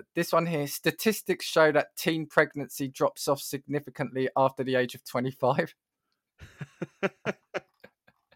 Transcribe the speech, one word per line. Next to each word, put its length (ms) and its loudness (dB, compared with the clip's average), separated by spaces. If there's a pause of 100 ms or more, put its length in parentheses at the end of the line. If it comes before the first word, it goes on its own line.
(140)
this 180 -2
one 140 4
here, 220 -2
"Statistics 800 -2
show 260 6
that 240 2
teen 300 -2
pregnancy 600 0
drops 400 -2
off 120 2
significantly 960 -6
after 280 2
the 120 0
age 180 0
of 100 -18
twenty-five." 680 0 (680)
<laughs> 920 -8 (1000)